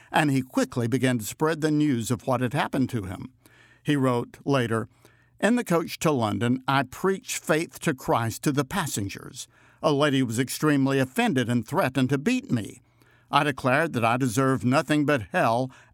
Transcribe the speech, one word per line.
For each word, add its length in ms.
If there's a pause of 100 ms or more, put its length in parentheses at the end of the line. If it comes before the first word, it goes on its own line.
(120)
and 200
he 100
quickly 460
began 300
to 80
spread 360
the 100
news 400
of 140
what 160
had 120
happened 360
to 140
him. 280 (500)
He 140
wrote 480
later, 460 (500)
"In 160
the 80
coach 360
to 120
London, 560
I 160
preached 580
faith 380
to 140
Christ 500
to 80
the 140
passengers. 840 (340)
A 120
lady 300
was 160
extremely 600
offended 500
and 160
threatened 440
to 80
beat 340
me. 300 (500)
I 120
declared 500
that 120
I 120
deserved 480
nothing 400
but 260
hell, 400 (220)